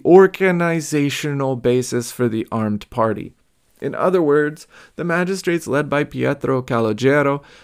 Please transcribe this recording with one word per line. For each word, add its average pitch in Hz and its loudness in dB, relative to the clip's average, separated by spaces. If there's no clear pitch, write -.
organizational 156 2
basis 123 -2
for 123 0
the 110 -4
armed 107 -4
party. 110 -2
In 139 -6
other 185 0
words, 151 0
the - -8
magistrates 175 -2
led 143 -2
by 143 0
Pietro 131 -2
Calogero 131 0